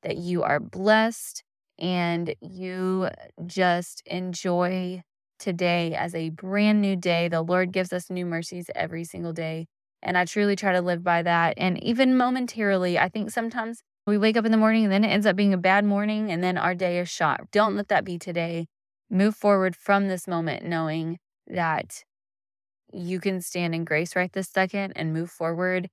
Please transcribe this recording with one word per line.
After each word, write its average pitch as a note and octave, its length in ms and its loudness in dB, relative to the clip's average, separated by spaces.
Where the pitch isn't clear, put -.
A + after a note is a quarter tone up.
that - 140 -4
you F3 280 -2
are C#3+ 160 0
blessed, G#3+ 800 0
and E3+ 600 -2
you F#3 680 -4
just F3 600 0
enjoy F3+ 960 -2
today F3 540 0
as E3+ 200 -6
a D#3+ 160 -4
brand G3+ 500 2
new G3 140 2
day. F3 320 2
The E3 160 0
Lord F3+ 300 0
gives F#3 200 -2
us F3+ 180 -6
new F3+ 160 -4
mercies E3+ 500 -8
every E3 260 -6
single E3+ 300 -8
day, D#3+ 340 -6
and F3+ 140 -2
I F3+ 80 4
truly G3+ 300 0
try G3 180 0
to F3+ 80 4
live F3 220 -2
by F3 200 2
that. E3+ 340 2
And F3+ 260 0
even B3+ 340 4
momentarily, A3+ 800 0
I D#3+ 120 4
think G#3+ 220 -6
sometimes A3+ 520 -6
we G#3 120 2
wake A3 180 4
up A3 80 2
in A3 80 4
the A3+ 40 6
morning A3 280 6
and G3 80 4
then G3+ 120 4
it G#3+ 40 2
ends G#3 180 2
up F#3+ 80 4
being G3+ 200 4
a F3+ 40 2
bad F#3+ 260 4
morning, G#3 460 0
and F3 140 0
then F3+ 120 2
our F3+ 200 0
day F3 240 0
is F3 80 -4
shot. D3+ 320 0
Don't G#3 240 4
let G3+ 140 -4
that F#3 160 2
be F3 140 -6
today. E3+ 480 -4
Move G#3 240 4
forward F#3+ 400 2
from G3+ 320 2
this F#3 220 -4
moment E3 360 -4
knowing E3 540 -4
that - 560 -4
you F3+ 260 -6
can F#3+ 220 -2
stand F3 340 -4
in E3 100 -2
grace D#3+ 300 -2
right F3+ 180 -2
this F#3+ 160 -6
second F#3+ 460 -2
and D#3+ 180 -4
move E3 160 -4
forward. F3+ 640 -2